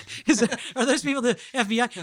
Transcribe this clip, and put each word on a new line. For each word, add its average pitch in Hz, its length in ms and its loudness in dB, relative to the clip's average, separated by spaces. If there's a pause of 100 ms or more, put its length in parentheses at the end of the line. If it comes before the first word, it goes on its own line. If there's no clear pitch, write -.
(280)
Is 262 120 4
that, 226 200 0 (160)
are 247 100 0
those 269 180 4
people 277 180 0
the 233 160 2 (160)
F 240 140 0
B 226 140 2
I? 240 80 0 (140)